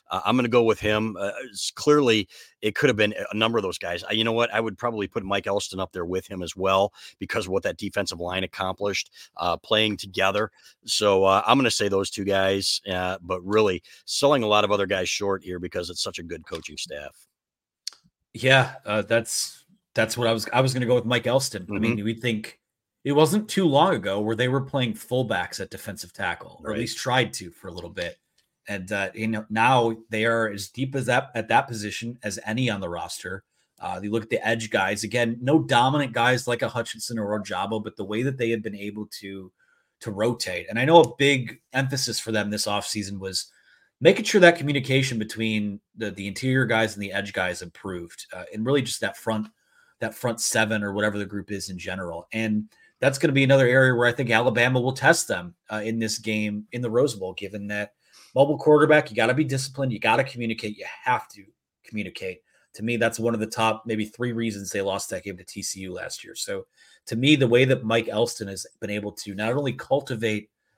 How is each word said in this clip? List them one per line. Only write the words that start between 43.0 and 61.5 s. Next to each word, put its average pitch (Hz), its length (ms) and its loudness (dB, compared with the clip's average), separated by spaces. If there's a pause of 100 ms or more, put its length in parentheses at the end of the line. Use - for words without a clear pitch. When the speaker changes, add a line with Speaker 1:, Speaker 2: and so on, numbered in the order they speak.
Speaker 2:
was 95 280 -6 (520)
making 196 240 6
sure 214 160 4
that 170 180 8
communication 135 640 0
between 107 640 -4 (160)
the, 104 140 -6
the 98 160 -10
interior 131 380 0
guys 110 280 2
and 101 100 -8
the 98 80 -8
edge 101 220 -6
guys 90 280 -4
improved, 87 720 -12
uh, 90 220 -12
and 110 120 -4
really 139 160 4
just - 200 -6
that 101 160 -6
front, 107 320 -4 (500)
that 110 160 -6
front 117 240 -4
seven 107 440 0
or 101 100 -4
whatever 104 240 0
the 101 80 -4
group 98 260 -8
is 98 180 -8
in 92 80 -10
general. 87 540 -8
And 107 380 -2 (300)
that's 135 180 2
gonna 151 160 2
be 139 100 4
another 135 240 6
area 131 260 6
where 120 140 4
I 120 60 4
think 120 160 -2
Alabama 120 500 4
will 127 140 0
test 147 340 4
them, 90 280 -6 (140)
uh, 107 140 -4
in 113 160 -2
this 110 180 -2
game 107 540 -4
in 123 100 -6
the 120 80 -2
Rose 123 260 2
Bowl, 95 180 -8
given 101 340 -10
that 104 280 -6 (380)
mobile 139 240 6
quarterback, 151 520 6
you 107 60 -10
gotta 117 180 4
be 151 100 2
disciplined, 131 480 -4
you 107 80 -6
gotta 117 240 2
communicate, 113 540 -6
you 95 80 -14 (180)
have 123 260 0
to 101 140 -20 (400)